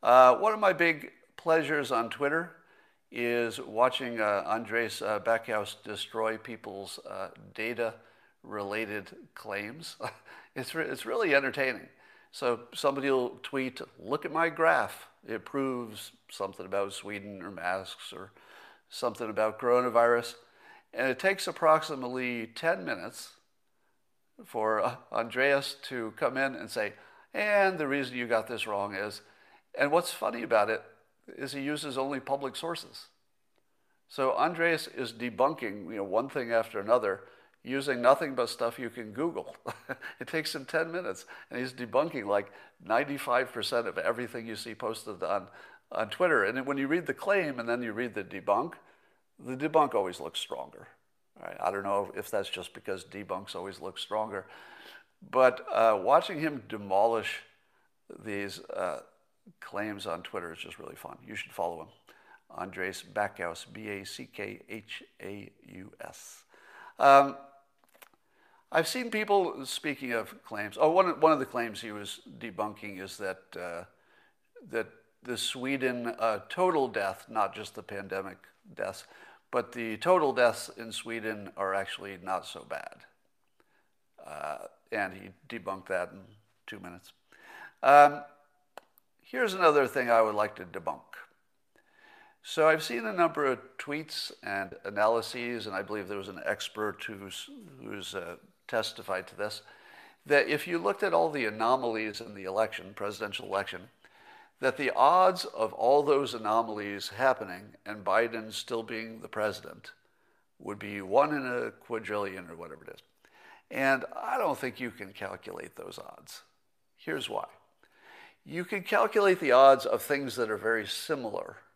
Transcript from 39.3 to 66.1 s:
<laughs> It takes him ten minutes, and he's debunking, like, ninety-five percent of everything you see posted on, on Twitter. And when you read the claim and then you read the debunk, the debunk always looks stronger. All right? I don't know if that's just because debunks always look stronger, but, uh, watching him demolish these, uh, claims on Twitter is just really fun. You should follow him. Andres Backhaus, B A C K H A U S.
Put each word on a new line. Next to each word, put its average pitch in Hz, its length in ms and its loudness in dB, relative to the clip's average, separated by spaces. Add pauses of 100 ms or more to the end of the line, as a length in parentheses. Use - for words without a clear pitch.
<laughs> - 0 - (540)
It - 80 -10
takes 160 280 -4
him 139 100 -10
ten 160 260 -2
minutes, 170 340 -8 (240)
and 120 100 -8
he's 127 140 -6
debunking, 123 520 -2
like, 101 260 2 (320)
ninety-five 127 680 0
percent 117 360 -2
of 92 100 -6
everything 113 500 -2
you 113 80 -8
see 110 200 -10
posted 107 480 -6
on, 90 240 -2 (440)
on 110 180 -2
Twitter. 151 340 4
And 123 220 0
when 139 120 -2
you 135 100 0
read 165 180 0
the 139 80 -2
claim 170 460 0
and 113 80 -6
then 120 140 0
you 117 100 -6
read 113 220 -4
the 101 100 -4
debunk, 101 500 0 (640)
the 127 160 -8
debunk 151 400 2
always 92 240 0
looks 73 200 -8
stronger. - 480 -10 (500)
All - 100 -12
right? - 120 -12
I 87 120 0
don't 98 120 -4
know 98 320 -2
if 101 140 -8
that's 101 200 -4
just 92 240 -10
because 95 300 -8
debunks 98 520 -10
always 95 240 -10
look 95 180 -10
stronger, 104 480 -4 (840)
but, 127 400 6
uh, 110 300 6
watching 147 380 4
him 147 300 -4
demolish 104 720 0 (840)
these, 101 360 -6 (100)
uh, 90 320 -4 (580)
claims 101 480 -8
on 85 160 -6
Twitter 87 300 -8
is 80 60 -16
just - 200 -14
really - 160 -14
fun. - 300 -14
You 113 100 -12
should - 160 -10
follow 85 300 -6
him. 90 80 -18 (600)
Andres 92 540 -8
Backhaus, 90 680 -4
B 110 180 -12
A 98 160 -8
C 127 200 -14
K 104 440 -12
H - 340 -14 (180)
A 101 300 -12 (120)
U 95 360 -18
S. - 440 -16 (540)